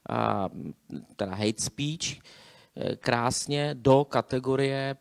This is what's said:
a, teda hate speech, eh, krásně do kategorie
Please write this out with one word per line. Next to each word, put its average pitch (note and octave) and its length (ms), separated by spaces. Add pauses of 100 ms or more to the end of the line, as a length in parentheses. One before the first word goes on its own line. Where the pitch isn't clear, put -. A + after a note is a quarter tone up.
a, A2 400 (680)
teda F#2+ 180
hate G#2+ 280
speech, - 580 (560)
eh, - 200
krásně C#3+ 800
do C3+ 300
kategorie C3+ 960